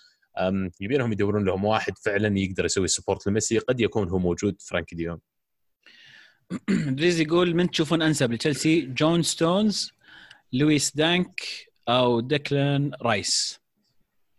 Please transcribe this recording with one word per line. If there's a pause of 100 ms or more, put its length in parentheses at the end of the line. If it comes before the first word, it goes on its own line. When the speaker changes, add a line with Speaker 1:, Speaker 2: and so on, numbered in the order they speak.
(380)
Speaker 1:
أم، (100)
يبينهم
يدورون
لهم
واحد
فعلًا
يقدر
يسوي
سبورت
لميسي،
قد
يكون
هو
موجود
فرانك
ديون. (1300)
Speaker 2:
<clears throat>
دريز
يقول:
"من
تشوفون
أنسب
لتشيلسي،
جون
ستونز، (600)
لويس
دانك، (480)
أو
ديكلان (120)
رايس؟" (800)